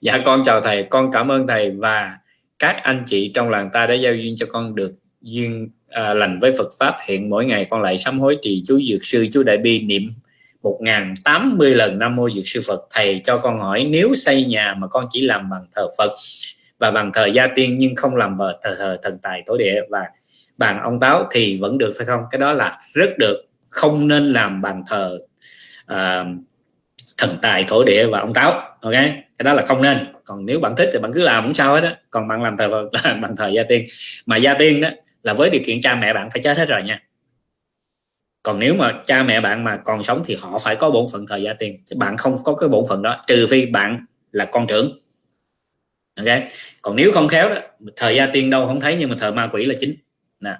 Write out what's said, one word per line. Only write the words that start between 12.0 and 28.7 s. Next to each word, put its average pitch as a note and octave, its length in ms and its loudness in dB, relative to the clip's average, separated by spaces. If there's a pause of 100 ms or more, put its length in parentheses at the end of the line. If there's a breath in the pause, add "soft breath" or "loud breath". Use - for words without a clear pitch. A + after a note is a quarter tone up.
Mô A#2+ 140 0
Dược G2 180 -6
Sư A#2+ 200 -4
Phật. F#2+ 120 -2 (140)
Thầy G2 300 0
cho B2 140 0
con A#2 220 -2
hỏi, G#2 300 -2
nếu F#3 260 4
xây C3+ 300 2
nhà G#2+ 320 0
mà F#2+ 100 -6
con B2 220 -2
chỉ B2+ 120 -4
làm G#2 280 0
bằng F#2 160 -10 (100)
thờ G2 120 -2 (100)
Phật G#2 140 2 (680 loud breath)
và A2 120 2
bằng G#2 220 -2
thờ A2 120 4
gia B2 220 4
tiên B2+ 300 0
nhưng C3 180 2
không C3 200 -2
làm G2+ 220 0
bằng F#2+ 260 -2
thờ, G2+ 160 -4
thờ F#2+ 240 -4
thần F#2 180 -6
tài F#2 260 -8
thổ A#2+ 100 0
địa G2+ 320 2
và G2+ 120 -4 (560 soft breath)
bàn G#2 260 0
ông A#2+ 160 -2
Táo D3 320 2
thì G#2+ 300 0
vẫn G#2+ 160 -2
được A2 200 0
phải A#2 80 -6
không?" A#2+ 160 -2 (100)
Cái C3 80 -4
đó C#3+ 140 2
là A#2 240 -2 (160)
rất E3+ 240 4
được, G#2 280 0 (240)
không D3+ 380 2
nên D3 260 4
làm G2 280 0
bàn F#2+ 260 -6
thờ, F#2 320 -4 (680 loud breath)
à, F#2 400 -2 (920)
thần F2+ 240 -2
tài G2 260 0
thổ A2+ 160 4
địa G#2 220 4
và G#2+ 140 0
ông G#2+ 140 -6
Táo. C3+ 180 4 (300)